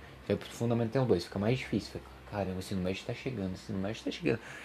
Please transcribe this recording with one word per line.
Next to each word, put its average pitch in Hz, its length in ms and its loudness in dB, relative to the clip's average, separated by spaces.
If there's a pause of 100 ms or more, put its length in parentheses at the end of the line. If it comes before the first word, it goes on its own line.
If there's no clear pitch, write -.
(240)
você 101 100 4
vai - 20 6
pro - 120 -8
Fundamental 117 560 2
dois, 95 200 6
fica - 140 -4
mais 113 200 4
difícil. - 340 0
Fica, - 120 -8 (260)
"Caramba, 92 260 0
o - 20 -2
ensino 92 220 -2
médio 92 240 0
tá 117 80 -2
chegando, 101 380 -2
o 92 40 -4
ensino 95 240 -6
médio 101 240 -2
tá 285 80 -4
chegando." 143 300 2 (240)